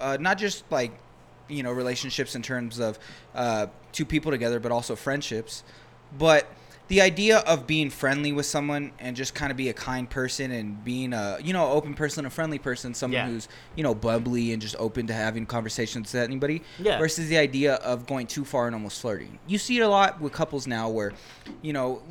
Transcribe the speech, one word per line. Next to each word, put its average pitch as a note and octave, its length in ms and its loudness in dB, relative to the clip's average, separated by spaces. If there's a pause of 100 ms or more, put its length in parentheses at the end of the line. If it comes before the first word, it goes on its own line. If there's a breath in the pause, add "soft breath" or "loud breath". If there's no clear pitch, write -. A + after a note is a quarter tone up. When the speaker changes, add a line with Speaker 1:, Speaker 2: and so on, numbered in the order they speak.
Speaker 1:
uh, C3+ 200 0
not F#3+ 180 2
just, G3+ 320 -2
like, B2 220 0 (560)
you D3 140 -4
know, B2 80 -2
relationships B2+ 640 -2
in A#2+ 80 -6
terms A#2+ 380 -4
of, A2 180 -2 (340 loud breath)
uh, A2+ 360 0 (240)
two D#3 120 -2
people D3+ 280 0
together, A#2 260 0
but A#2 140 0
also A#2+ 240 0
friendships. C#3 680 -4 (560 loud breath)
But D3+ 300 8 (400 loud breath)
the F#3+ 120 6
idea G3 380 8
of D3 300 4
being D3+ 220 2
friendly D3 420 0
with C#3+ 140 0
someone C#3+ 540 -2
and B2 160 -8
just B2+ 180 -6
kinda C#3 200 -2
be B2+ 140 -2
a A2+ 40 0
kind B2+ 360 -4
person C3 440 -2
and G#2+ 320 -6
being B2 280 -4
a, G2+ 300 -2
you E3 100 -2
know, E3+ 180 4
open D3 240 2
person, D3 320 -2
a B2+ 40 -6
friendly D#3 280 -4
person, B2 360 -6
someone B2+ 280 -2
Speaker 2:
Yeah. B2+ 60 -2
Speaker 1:
who's, A2+ 200 -6 (260 loud breath)
you D#3+ 80 -4
know, C3 100 2
bubbly A#2 600 2
and A2 100 -2
just G#2 160 -8
open A2+ 300 -2
to A2+ 40 -2
having A2+ 340 -2
conversations A2+ 680 -4
with B2 100 0
anybody, C#3+ 400 -2 (160 loud breath)
Speaker 2:
Yeah. F3 200 2
Speaker 1:
versus D#3 300 0
the D#3+ 100 4
idea C#3 360 4
of A#2+ 320 -2
going B2+ 220 -4
too C#3+ 160 -4
far B2 220 0
and A#2 80 -2
almost G#2+ 260 -8
flirting. C#2+ 480 -6
You G3+ 100 0
see B3 200 0
it A#3 40 6
a A3 60 6
lot G3 320 6
with C#3+ 120 -4
couples C#3+ 360 -2
now A2+ 200 -2
where, G#2+ 240 -2 (480 loud breath)
you D#3 120 -6
know, C3 380 -2